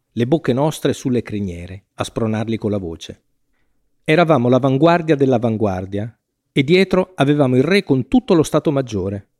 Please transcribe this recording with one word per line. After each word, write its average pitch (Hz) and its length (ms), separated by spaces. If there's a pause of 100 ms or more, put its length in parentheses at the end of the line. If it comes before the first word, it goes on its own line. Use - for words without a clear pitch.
(120)
le 117 140
bocche 139 280
nostre 143 400
sulle 123 260
criniere, 92 760
a 104 80
spronarli 110 520
con 104 140
la 104 80
voce. 82 440 (840)
Eravamo 156 440
l'avanguardia 147 680
dell'avanguardia 110 1040 (320)
e 147 140
dietro 185 520
avevamo 143 400
il 131 80
re 185 180
con 131 260
tutto - 240
lo 165 100
Stato 151 300
Maggiore, 104 540 (140)